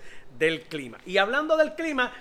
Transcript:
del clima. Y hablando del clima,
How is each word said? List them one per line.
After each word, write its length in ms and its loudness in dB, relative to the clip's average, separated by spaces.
del 280 2
clima. 420 -10
Y 100 0
hablando 400 4
del 160 4
clima, 480 -2